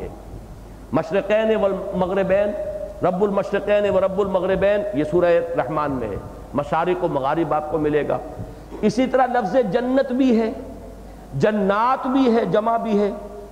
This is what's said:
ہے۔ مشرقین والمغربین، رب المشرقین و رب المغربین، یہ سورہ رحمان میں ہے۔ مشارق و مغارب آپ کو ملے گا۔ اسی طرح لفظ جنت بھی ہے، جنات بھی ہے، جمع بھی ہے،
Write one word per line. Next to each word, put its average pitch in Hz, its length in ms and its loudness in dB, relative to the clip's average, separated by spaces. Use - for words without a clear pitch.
ہے۔ 92 80 -8
مشرقین 208 640 2
والمغربین، 190 920 0
رب 180 160 2
المشرقین 202 680 2
و 190 100 4
رب 185 200 2
المغربین، 185 600 2
یہ 147 100 2
سورہ 170 540 2
رحمان 147 320 0
میں 123 180 -4
ہے۔ 98 80 -6
مشارق 175 500 0
و 170 40 2
مغارب 147 460 0
آپ 143 160 -2
کو 165 80 0
ملے 147 300 2
گا۔ 127 100 0
اسی 240 260 2
طرح 254 200 2
لفظ 240 300 0
جنت 254 400 0
بھی 247 280 4
ہے، 226 120 -2
جنات 208 720 2
بھی 254 300 4
ہے، 226 80 2
جمع 214 320 2
بھی 226 220 0
ہے، 208 120 2